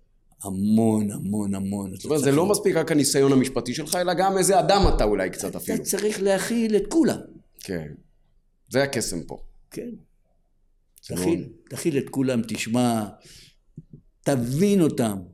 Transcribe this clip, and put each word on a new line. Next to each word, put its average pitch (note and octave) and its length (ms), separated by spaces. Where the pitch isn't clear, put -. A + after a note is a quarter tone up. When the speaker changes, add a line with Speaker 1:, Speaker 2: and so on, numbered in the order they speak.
Speaker 1:
המון, G#2+ 680
המון, G2 440
המון. G2 400
Speaker 2:
זאת - 100
אומרת, D3 140
Speaker 1:
אתה C#3 120
Speaker 2:
זה C#3 40
לא D#3 60
Speaker 1:
צריך G3+ 100
Speaker 2:
מספיק F3+ 240
רק D#3+ 160
הניסיון C#3 400
המשפטי B2 420
שלך, D#3 220
אלא F3+ 180
גם F#3+ 240
איזה F#3 220
אדם F#3+ 220
אתה - 80
אולי F#2+ 260
קצת F#2 200
Speaker 1:
אתה E2+ 80
Speaker 2:
אפילו. A2 260
Speaker 1:
צריך G3+ 380
להכיל G#3 540
את F#3+ 140
כולם. G#3+ 280
Speaker 2:
כן. E2 280
זה C3 140
הקסם G#2+ 400
פה. - 140
Speaker 1:
כן. - 180
Speaker 2:
זה - 80
Speaker 1:
תכיל, F2+ 240
Speaker 2:
מאוד - 100
Speaker 1:
תכיל C#3+ 280
את - 120
כולם, B2+ 380
תשמע, A2+ 580
תבין C#3+ 580
אותם. A#2 360